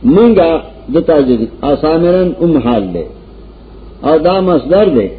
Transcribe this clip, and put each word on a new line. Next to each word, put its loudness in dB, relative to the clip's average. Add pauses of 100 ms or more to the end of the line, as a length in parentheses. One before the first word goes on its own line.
مونږه 4 (340)
د 2
تاجد 0 (220)
اسامرن 0
ام 0
حال -2 (100)
دی. -6 (960)
او 2
دا 0
مصدر 2
دی. 0 (100)